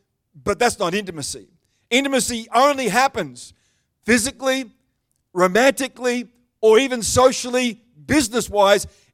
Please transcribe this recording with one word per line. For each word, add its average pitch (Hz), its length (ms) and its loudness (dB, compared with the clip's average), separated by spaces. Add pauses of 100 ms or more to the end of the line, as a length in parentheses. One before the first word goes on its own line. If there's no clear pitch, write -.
(360)
but 190 220 -6
that's 233 220 0
not 175 140 -2
intimacy. 165 540 -10 (420)
Intimacy 247 640 -2
only 262 340 2
happens 196 680 -2 (500)
physically, 254 680 -2 (600)
romantically, 240 1000 0 (300)
or 220 200 4
even 254 240 -2
socially, 247 800 0 (220)
business-wise, 208 840 2 (260)